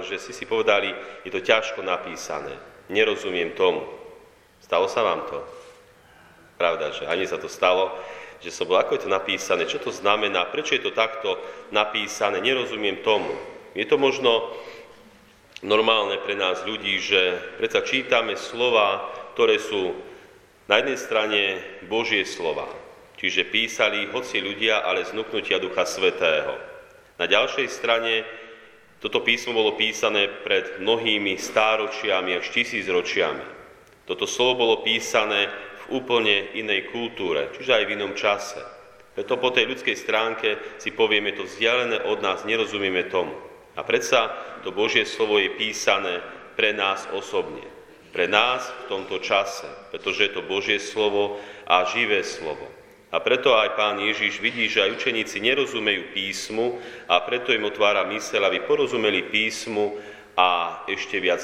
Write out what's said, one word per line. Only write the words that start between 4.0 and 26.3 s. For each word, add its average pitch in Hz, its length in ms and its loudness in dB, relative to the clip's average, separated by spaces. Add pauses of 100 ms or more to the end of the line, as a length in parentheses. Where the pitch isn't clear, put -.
Stalo 90 240 2
sa 117 160 0
vám 85 240 0
to? 71 160 -8 (1120)
Pravda, 80 400 0
že - 80 -8
aj 82 160 0
mne 92 80 -2
sa 85 80 -4
to 82 160 -8
stalo. 92 400 4 (480)
Že 87 120 -12
som - 200 -4
bol, 92 80 6
"Ako 139 160 2
je - 80 -4
to 92 80 -2
napísané? 92 560 0
Čo - 160 -6
to 113 80 -4
znamená? 101 560 2
Prečo 147 320 -2
je - 40 -8
to 101 120 -2
takto 107 440 0 (360)
napísané? 104 640 0
Nerozumiem 110 640 0
tomu." 101 320 2 (400)
Je 101 80 0
to 143 160 4
možno 127 560 2 (1040)
normálne 104 640 4
pre 101 160 -4
nás 92 240 0
ľudí, 98 400 -2
že 92 320 4 (240)
predsa 110 240 2
čítame 117 560 0
slova, 110 720 2 (240)
ktoré 110 240 6
sú 95 320 -2 (800)
na 107 80 6
jednej 131 160 0
strane 107 460 0 (440)
Božie 110 380 0
slova. 76 440 -4 (520)
Čiže 92 320 0
písali 107 560 0
ich 101 80 -10
hoci 123 240 -4
ľudia, 104 400 0
ale 92 240 0
z - 80 -8
nuknutia 107 480 -2
Ducha 92 240 0
Svätého. 82 720 2 (640)